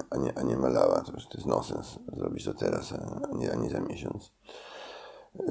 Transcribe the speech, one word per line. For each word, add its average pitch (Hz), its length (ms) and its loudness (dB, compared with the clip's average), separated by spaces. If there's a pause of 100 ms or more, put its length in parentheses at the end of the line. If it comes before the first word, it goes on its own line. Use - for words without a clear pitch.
(100)
a - 60 -2
nie, 67 220 2
a - 40 -2
nie 60 140 4
malała. 52 440 6
To, - 120 -4
to - 220 -12
jest - 120 -6
nonsens - 520 0 (180)
zrobić - 280 -2
to 50 100 -2
teraz, - 380 0
a, - 280 -6 (120)
a - 40 -2
nie, - 160 0
a - 40 0
nie - 140 0
za - 100 0
miesiąc. - 520 -4 (1200)